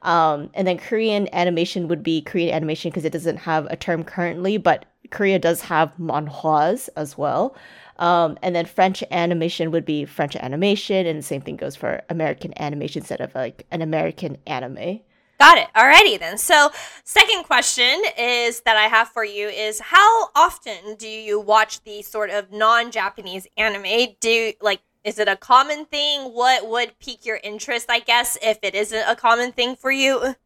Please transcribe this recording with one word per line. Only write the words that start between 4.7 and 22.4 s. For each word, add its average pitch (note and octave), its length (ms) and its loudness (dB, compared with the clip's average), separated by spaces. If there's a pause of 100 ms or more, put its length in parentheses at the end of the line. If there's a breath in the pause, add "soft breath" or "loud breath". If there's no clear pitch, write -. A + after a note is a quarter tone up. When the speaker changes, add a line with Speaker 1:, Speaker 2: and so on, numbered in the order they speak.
Speaker 1:
Korea F#3+ 300 0
does E3+ 240 0
have D#3+ 360 0
manhwas D#3 1000 -2
as D3+ 200 -10
well. D3+ 400 -2 (420 loud breath)
Um, E3+ 440 2
and F3+ 120 -4
then E3 120 -2
French F#3+ 440 0
animation E3+ 600 -2
would E3 160 -2
be D3 180 -4
French - 320 -6
animation, F#3+ 680 0
and D#3 120 -4
the C#3+ 40 -10
same C#3 180 -6
thing D3+ 160 -12
goes C#3+ 200 -10
for - 340 -6
American D#3 500 -4
animation D3 400 -6
instead - 220 -8
of, - 120 -10
like, B2+ 360 -8
an E3 100 -6
American D#3+ 560 -4 (100)
anime. C3+ 540 -8 (400)
Speaker 2:
Got G#3+ 160 10
it. - 180 0
Alrighty C4+ 440 8
then. F#3+ 180 -8
So D4 360 4 (320 loud breath)
second G4+ 400 2
question B3+ 580 2 (160)
is, A#3+ 480 -2
that A3 100 4
I G#3+ 120 4
have A3+ 200 4
for A3 160 -6
you G#3 240 -6
is, G#3+ 320 -6
how G#4 540 6
often A3 640 0
do A3+ 100 -14
you G#3+ 320 -4
watch G#3+ 440 2
the G#3 180 -14
sort G#3+ 260 -6
of F#3+ 240 -6